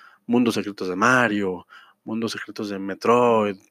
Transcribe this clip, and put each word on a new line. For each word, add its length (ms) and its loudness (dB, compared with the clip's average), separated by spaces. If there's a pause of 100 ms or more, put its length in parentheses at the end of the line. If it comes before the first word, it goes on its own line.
(280)
mundos 260 2
secretos 360 -6
de 60 -4
Mario, 680 0 (380)
mundos 300 -6
secretos 360 -10
de 80 -6
Metroid, 800 2 (140)